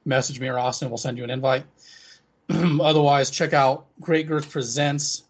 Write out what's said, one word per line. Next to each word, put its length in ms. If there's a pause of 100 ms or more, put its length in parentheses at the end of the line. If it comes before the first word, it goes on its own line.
message 340
me 80
or 100
Austin. 320
We'll 80
send 200
you 80
an 40
invite. 360 (480)
<clears throat> 360
Otherwise, 800
check 240
out 320 (160)
Great 260
Girth 220
Presents 800